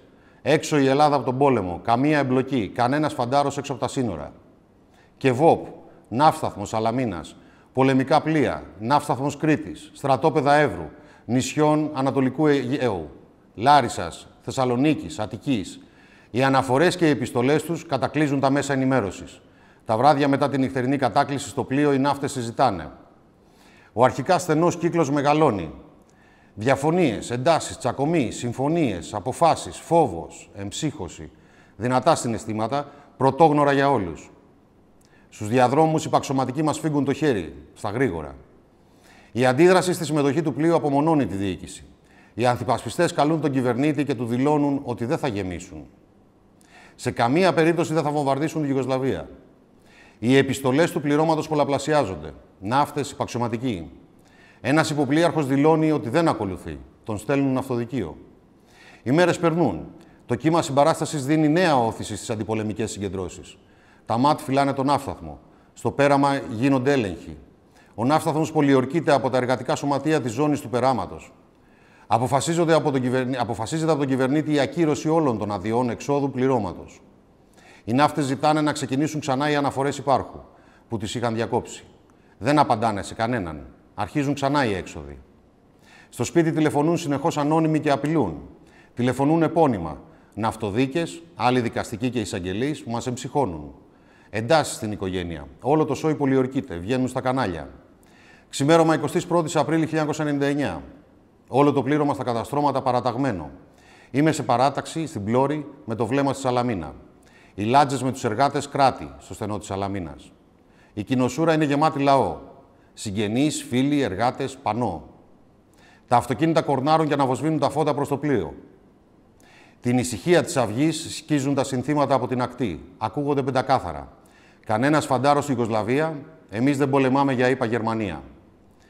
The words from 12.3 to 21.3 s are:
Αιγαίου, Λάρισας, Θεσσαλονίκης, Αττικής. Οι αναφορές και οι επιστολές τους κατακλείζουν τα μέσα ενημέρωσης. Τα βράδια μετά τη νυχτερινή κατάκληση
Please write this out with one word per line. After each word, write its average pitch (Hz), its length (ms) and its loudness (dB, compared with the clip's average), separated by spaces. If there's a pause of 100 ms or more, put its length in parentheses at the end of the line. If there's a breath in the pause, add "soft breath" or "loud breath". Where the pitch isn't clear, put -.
Αιγαίου, 123 640 0 (440)
Λάρισας, 113 720 2 (140)
Θεσσαλονίκης, 123 760 0
Αττικής. 107 640 -6 (500 loud breath)
Οι 117 120 0
αναφορές 135 540 4
και 170 100 2
οι 151 40 6
επιστολές 127 520 2
τους 160 240 -6
κατακλείζουν 139 540 0
τα 135 100 2
μέσα 139 220 0
ενημέρωσης. 131 680 0 (440 soft breath)
Τα 110 120 0
βράδια 143 320 4
μετά 139 200 2
τη 139 100 -2
νυχτερινή 131 380 0
κατάκληση 131 520 0